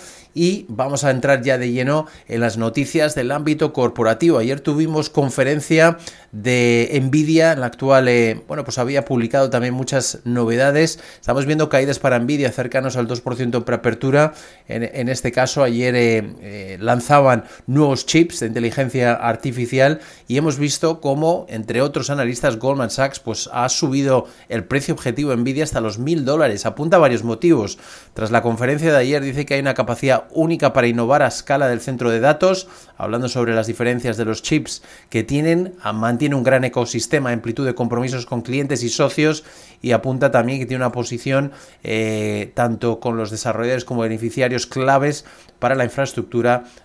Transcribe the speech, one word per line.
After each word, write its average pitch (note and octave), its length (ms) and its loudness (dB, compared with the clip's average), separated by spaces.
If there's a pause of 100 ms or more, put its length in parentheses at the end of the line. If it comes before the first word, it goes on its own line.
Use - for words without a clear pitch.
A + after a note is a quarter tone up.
(360)
y F3+ 340 0
vamos C3 340 -2
a C#3+ 60 2
entrar C3 320 2
ya B2+ 160 0
de B2 140 -2
lleno C#3 340 0 (220)
en A#2 140 -2
las A2+ 180 0
noticias D3+ 560 0
del B2+ 160 -2
ámbito D3+ 420 0
corporativo. A#2 640 2
Ayer B2 220 0
tuvimos D#3 500 0
conferencia D3+ 880 2 (340)
de A#2+ 720 2
Nvidia, D#3 500 4
en C#3 80 -2
la B2+ 40 -2
actual, C3 420 4
eh, A#2 400 2
bueno, D3 160 -6
pues A#2 140 -8
había C3+ 260 0
publicado C3 460 0
también B2 240 0
muchas C3 500 -4
novedades. B2 760 2 (200)
Estamos C3+ 280 -2
viendo D3+ 220 0
caídas C3+ 280 2
para B2+ 220 0
Nvidia C3 320 0
cercanos C3 460 -4
al A#2+ 100 0
dos B2+ 140 -6
por B2 140 -6
ciento A#2+ 240 -2
en A#2 40 -4
preapertura. C3 680 0 (340)
En, A2+ 160 -6
en B2 260 -4
este B2+ 220 -2
caso, C3 320 0
ayer, B2 320 2
eh, A2+ 460 2
eh, G2 380 -14
lanzaban B2 640 4 (200)
nuevos C#3 400 2
chips E3 360 2
de A#2+ 60 -2
inteligencia A#2+ 640 0
artificial B2+ 880 0 (260)
y B2 100 0
hemos D3 220 0
visto D#3 420 -2
cómo, D#3+ 480 0
entre A2 320 -4
otros C#3 300 -2
analistas, B2 460 -2
Goldman B2+ 340 -2
Sachs, C3+ 280 -2
pues, - 320 -8
ha B2 180 -2
subido C3+ 580 0 (220)
el A2 160 -4
precio C#3 280 -2
objetivo C#3 380 -4
de A#2+ 60 0
Nvidia C3 260 0
hasta D3+ 180 -2
los G#2+ 160 -4
mil C#3+ 280 0
dólares. C3+ 400 0
Apunta - 320 2
a - 20 8
varios B2 240 4
motivos. A#2 560 2 (340)
Tras G#2+ 160 -4
la A#2 140 2
conferencia B2+ 480 0
de D3 60 6
ayer, C3+ 260 2
dice C#3 220 -4
que C#3+ 100 -2
hay C#3 60 0
una C#3 120 0
capacidad B2+ 580 0
única D#3+ 420 2
para B2 140 4
innovar A#2+ 340 2
a C3 60 4
escala C#3 420 0
del A#2+ 100 -2
centro A#2+ 320 -2
de A2+ 80 0
datos, D#3 480 2 (300)
hablando A#2 320 -4
sobre A#2 260 -2
las A2 120 0
diferencias A#2+ 500 -2
de A2+ 80 -2
los A2 160 -4
chips - 420 -4 (260)
que A2+ 140 -2
tienen, E3 580 0
a-, G#2+ 120 -4
mantiene A#2+ 420 0
un B2+ 80 0
gran C3 220 4
ecosistema, B2 640 -2
amplitud A#2 340 -4
de B2 80 -2
compromisos B2 520 -4
con A#2+ 160 -6
clientes C3 420 -2
y A#2+ 60 -2
socios, D3+ 560 0 (360)
y B2 120 0
apunta C3 360 2
también B2+ 300 2
que B2+ 60 -4
tiene B2+ 180 -4
una B2 80 0
posición, C3+ 640 -4 (300)
eh, A2 720 -4
tanto A#2 460 -2
con A#2 160 -4
los A2 160 -6
desarrolladores A#2 540 -4
como A#2+ 160 -4
beneficiarios A#2 640 -2
claves C#3 580 0 (360)
para B2 160 0
la B2+ 100 0
infraestructura A#2+ 800 -2 (200)